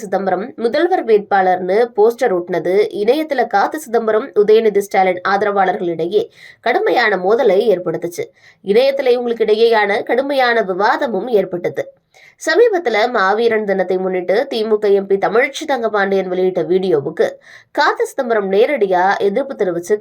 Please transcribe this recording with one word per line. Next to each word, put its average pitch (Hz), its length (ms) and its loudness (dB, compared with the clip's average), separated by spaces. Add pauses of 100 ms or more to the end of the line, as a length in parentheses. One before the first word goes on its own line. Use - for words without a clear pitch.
சிதம்பரம் 190 420 -2 (200)
முதல்வர் 320 460 0
வேட்பாளர்னு 190 680 2 (180)
போஸ்டர் 233 420 2
ஒட்டினது 175 360 -2 (280)
இணையத்துல 269 420 0 (100)
கார்த்தி 247 320 0
சிதம்பரம், 226 420 -2 (140)
உதயநிதி 208 440 4
ஸ்டாலின் 185 460 0
ஆதரவாளர்களிடையே 196 880 0 (440)
கடுமையான 339 500 0 (100)
மோதலை 214 340 2 (140)
ஏற்படுத்துச்சு. 170 500 -6 (480)
இணையத்துல 269 440 2
இவங்களுக்கு 233 320 -4
இடையேயான 214 600 2
கடுமையான 254 600 0
விவாதமும் 226 580 -2 (100)
ஏற்பட்டது. 175 440 -4 (600)
சமீபத்துல 339 500 2 (200)
மாவீரன் 214 520 2
தினத்தை 185 340 0
முன்னிட்டு 185 340 -2 (160)
தி 233 160 -2
மு 220 140 2
க 214 60 2 (100)
எம் 196 120 -4
பி 196 140 2
தமிழச்சி 262 460 0
தங்கபாண்டியன் 196 600 -2
வெளியிட்ட 180 380 0
வீடியோவுக்கு 175 560 0 (520)
கார்த்தி 440 320 0
சிதம்பரம் 226 440 -2
நேரடியா 202 500 2 (240)
எதிர்ப்பு 269 320 -4
தெரிவிச்சு 185 400 -2